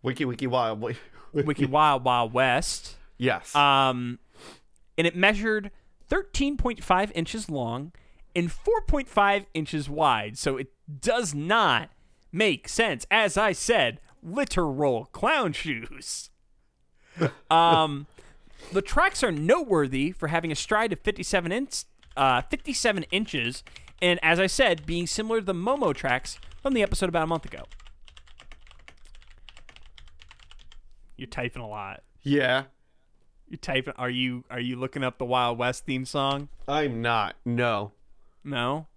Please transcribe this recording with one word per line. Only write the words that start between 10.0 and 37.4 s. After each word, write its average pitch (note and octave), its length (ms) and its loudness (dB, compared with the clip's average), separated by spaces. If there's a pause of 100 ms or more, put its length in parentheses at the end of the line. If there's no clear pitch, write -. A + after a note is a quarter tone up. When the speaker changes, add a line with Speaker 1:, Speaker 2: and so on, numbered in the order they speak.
Speaker 2:
So C#3 180 0
it C3 120 -8 (320)
does A3+ 340 0
not D#3+ 560 2 (400)
make F3+ 380 0
sense. G3 420 0
As G#3 260 4
I G#3 160 4
said, E3 480 2 (220)
literal D3 840 0
clown B3+ 460 0
shoes. - 800 -8 (880)
<laughs> E3 120 2 (200)
Um, D#3+ 560 4 (680)
the F#3 80 2
tracks E4 420 2
are A#3 80 2
noteworthy D#3+ 840 2
for E3 160 -6
having E3 220 0
a D3+ 40 -2
stride A3 400 0
of - 60 -12
fifty-seven F3+ 520 0
inch, C4 320 -4 (320)
uh, C3 240 4
fifty-seven A3 720 -2
inches, D3 520 -2 (380)
and F3 220 4
as E3+ 180 4
I F#3+ 60 4
said, F3 400 2
being E3+ 200 -2
similar A3 340 -2
to F#3+ 40 -10
the F#3+ 80 -2
Momo G3 420 0
tracks - 440 -4 (240)
from C#4 100 0
the A#3 100 4
episode G3 280 0
about E3 140 2
a - 20 -2
month E3 180 -2
ago. - 200 -14 (3500)
You're B2+ 120 -14
typing B2 340 -8
a A2+ 60 -12
lot. G#2 340 -12 (200)
Speaker 1:
Yeah. C3+ 420 2 (840)
Speaker 2:
You're - 100 -14
typing. C3+ 380 -4
Are B2 140 -4
you, B2 400 -4
are B2 100 -8
you B2 160 -4
looking C3 280 -6
up B2+ 140 -4
the C3 60 -4
Wild A#2+ 340 0
West B2 260 -2
theme C3 200 -4
song? C#3 440 -2 (180)
Speaker 1:
I'm C#3 360 -2
not. A2+ 420 0